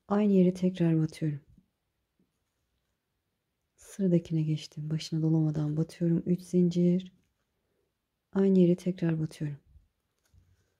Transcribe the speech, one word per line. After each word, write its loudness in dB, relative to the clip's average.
aynı 2
yere 6
tekrar 0
batıyorum. -4
Sıradakine -2
geçtim, -6
başına -4
dolamadan 0
batıyorum. -2
Üç -2
zincir, 0
aynı 4
yere 6
tekrar -4
batıyorum. -8